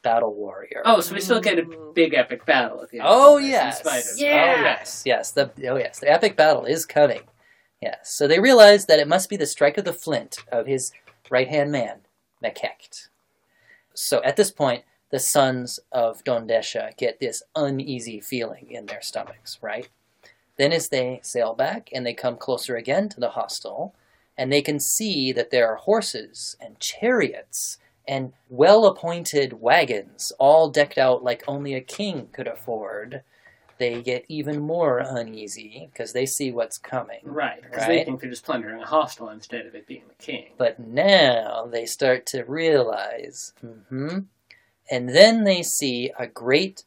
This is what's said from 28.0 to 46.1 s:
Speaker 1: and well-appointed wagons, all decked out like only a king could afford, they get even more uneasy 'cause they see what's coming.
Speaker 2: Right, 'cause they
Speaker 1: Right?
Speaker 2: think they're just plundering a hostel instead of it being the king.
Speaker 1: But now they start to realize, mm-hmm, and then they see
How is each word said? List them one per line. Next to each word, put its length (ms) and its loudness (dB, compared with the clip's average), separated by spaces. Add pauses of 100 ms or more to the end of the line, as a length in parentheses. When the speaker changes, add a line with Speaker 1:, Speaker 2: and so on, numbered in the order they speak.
Speaker 1:
and 240 -6 (180)
well-appointed 1120 4
wagons, 760 0
all 300 6
decked 280 0
out 260 2
like 240 -4
only 260 -8
a 80 -6
king 500 -10
could 160 -12
afford, 760 -12 (540)
they 240 -4
get 280 -6
even 300 -6
more 400 0
uneasy 920 -10
'cause 200 -12
they 120 -2
see 260 -6
what's 260 -6
coming. 460 -10
Speaker 2:
Right, 380 -8 (100)
'cause 160 -4
they 100 2
Speaker 1:
Right? 80 0
Speaker 2:
think 160 -8
they're 80 -12
just 160 -14
plundering 360 -8
a 40 -14
hostel 440 -4
instead 360 -14
of 100 -20
it 120 -20
being 200 -18
the 160 -20
king. 340 -12
Speaker 1:
But 220 -2
now 920 2
they 160 -6
start 420 0
to 160 -8
realize, 1120 -2 (100)
mm-hmm, 560 -10 (680)
and 200 -4
then 340 6
they 200 2
see 540 -4